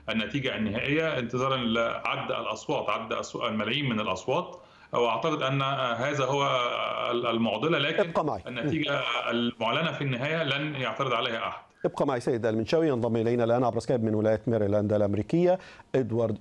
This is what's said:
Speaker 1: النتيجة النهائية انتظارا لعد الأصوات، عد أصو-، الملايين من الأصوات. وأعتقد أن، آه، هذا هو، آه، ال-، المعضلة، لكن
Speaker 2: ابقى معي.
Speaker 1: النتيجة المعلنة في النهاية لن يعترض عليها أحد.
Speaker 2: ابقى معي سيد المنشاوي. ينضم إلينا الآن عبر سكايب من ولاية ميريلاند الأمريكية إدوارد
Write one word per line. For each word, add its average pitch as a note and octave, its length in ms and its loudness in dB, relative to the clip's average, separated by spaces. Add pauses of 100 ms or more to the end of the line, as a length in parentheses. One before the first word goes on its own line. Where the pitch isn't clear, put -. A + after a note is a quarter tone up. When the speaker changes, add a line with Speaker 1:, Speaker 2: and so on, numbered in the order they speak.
Speaker 1:
النتيجة A2+ 460 -2
النهائية C3 640 0
انتظارا B2+ 380 0
لعد A#2 760 0
الأصوات، A2 580 -2
عد A2+ 240 -2
أصو-، G#2+ 300 -6
الملايين A#2 460 0
من G#2+ 100 0
الأصوات. G#2+ 640 -2 (320)
وأعتقد B2 480 2
أن، C#3 200 2
آه، C3 320 0
هذا C3+ 320 0
هو، C#3 180 2
آه، A#2 680 0
ال-، A#2+ 160 0
المعضلة، A#2 500 0
لكن D#3+ 320 0
Speaker 2:
ابقى E3 160 -2
معي. A2 220 -4
Speaker 1:
النتيجة C#3+ 540 -2 (280)
المعلنة A#2+ 600 0
في C#3 120 -4
النهاية C#3+ 400 -2
لن C#3+ 320 -2
يعترض B2+ 380 -2
عليها A2+ 340 0
أحد. - 140 -8 (240)
Speaker 2:
ابقى - 220 0
معي C3 120 0
سيد A#2+ 260 0
المنشاوي. A2+ 420 2
ينضم A#2 280 2
إلينا A#2 280 2
الآن A#2 200 4
عبر A#2 160 2
سكايب A#2+ 240 0
من A2 120 2
ولاية G#2+ 320 4
ميريلاند G#2 460 2
الأمريكية G#2+ 680 4 (360)
إدوارد A2 460 0